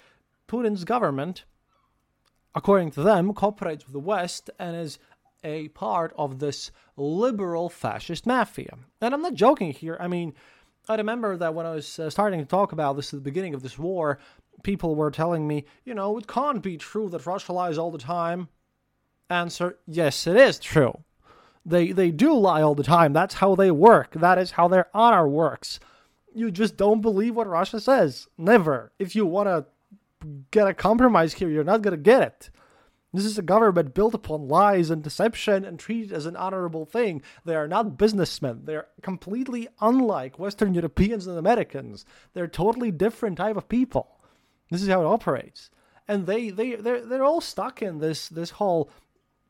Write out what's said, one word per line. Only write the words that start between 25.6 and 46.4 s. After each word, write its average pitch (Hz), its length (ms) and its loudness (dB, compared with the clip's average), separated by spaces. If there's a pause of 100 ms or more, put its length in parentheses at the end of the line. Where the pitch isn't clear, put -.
You 226 160 -4
just 190 260 -2
don't 208 240 2
believe 220 340 0
what 220 140 -2
Russia 190 320 -2
says. 208 560 2
Never. 160 640 4
If 196 180 -4
you 214 80 2
wanna 180 400 0 (840)
get 208 160 4
a 196 80 0
compromise 214 600 4
here, 175 160 -4
you're 151 140 0
not 208 180 2
gonna 190 140 -2
get 202 260 6
it. - 280 -6 (640)
This 190 120 -2
is 214 140 -4
a 196 40 -2
government 175 520 4
built 220 200 2
upon 151 340 -6
lies 180 420 4
and 160 120 -4
deception 196 600 -2
and 175 140 -12
treated 220 340 -8
as 156 140 -6
an 170 80 -10
honorable 180 500 -6
thing. 196 380 -4 (220)
They 165 100 -4
are 151 140 -2
not 180 280 -2
businessmen. 156 680 -2
They're 156 240 -10 (140)
completely 233 640 -8 (120)
unlike 214 580 2
Western 196 360 -2
Europeans 185 520 0
and 175 120 -8
Americans. 151 640 -2 (280)
They're 175 120 -6
a 160 40 -6
totally 233 420 -2
different 190 480 -2
type 208 180 -2
of - 120 -8
people. 240 500 -2 (520)
This 175 120 -4
is 196 60 -2
how 185 140 4
it 156 40 2
operates. - 640 -2 (380)
And 196 180 -2
they, 220 240 -4